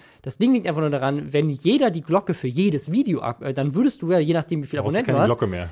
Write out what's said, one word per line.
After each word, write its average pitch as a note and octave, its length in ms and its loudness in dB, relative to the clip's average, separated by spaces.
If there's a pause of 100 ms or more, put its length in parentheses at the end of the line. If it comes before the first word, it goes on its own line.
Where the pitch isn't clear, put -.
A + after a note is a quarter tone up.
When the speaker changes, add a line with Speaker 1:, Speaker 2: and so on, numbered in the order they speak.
(220)
Speaker 1:
Das - 160 -10
Ding B3 160 4
liegt G3 140 0
einfach D#3 120 -2
nur D3+ 120 0
daran, C#3+ 420 -2
wenn D3 160 2
jeder A3 400 2
die E3 120 -6
Glocke F3+ 340 0
für - 120 -6
jedes D3+ 440 0
Video A3 300 0
ab-, B2 220 -6
äh, C3+ 100 -4
dann C#3 200 -2
würdest B3 300 0
du E3 80 0
ja, F#3 80 4
je D#3 140 2
nachdem, D#3+ 280 -2
wie C#3 60 -8
viele D3 160 -4
Speaker 2:
Brauchst C#3+ 120 0
du A3 40 0
Speaker 1:
Abonnenten B3 80 -2
Speaker 2:
keine C3 100 2
Speaker 1:
du D#3 60 4
hast, A3 160 2
Speaker 2:
Glocke A2 80 0
mehr. F2 240 -4